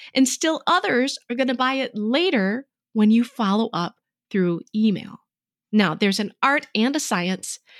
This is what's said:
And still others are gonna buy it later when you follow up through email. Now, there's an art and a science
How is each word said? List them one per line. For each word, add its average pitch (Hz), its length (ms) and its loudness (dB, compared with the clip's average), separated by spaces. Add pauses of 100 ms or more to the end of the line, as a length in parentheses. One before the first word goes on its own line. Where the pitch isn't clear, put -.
(140)
And 262 140 4
still 320 360 -2
others 294 540 0 (100)
are 240 60 -6
gonna 254 220 -2
buy 262 180 0
it 262 180 -4
later 233 760 -2 (240)
when 214 180 4
you 233 140 4
follow 214 480 -2
up 170 240 -6 (340)
through 175 300 0 (120)
email. 214 480 -2 (520)
Now, 196 220 4
there's 196 260 -2
an 202 200 -6
art 285 340 0
and 240 200 0
a 302 60 -2
science 185 580 -4 (220)